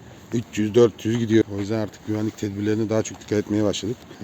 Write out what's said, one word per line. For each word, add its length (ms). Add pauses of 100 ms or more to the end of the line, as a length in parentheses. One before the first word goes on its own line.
(320)
üç 120 (140)
yüz, 160
dört 300
yüz 140
gidiyor. 260 (120)
O 40
yüzden 180
artık 280
güvenlik 320
tedbirlerine 500
daha 140
çok 180
dikkat 180
etmeye 260
başladık. 320 (260)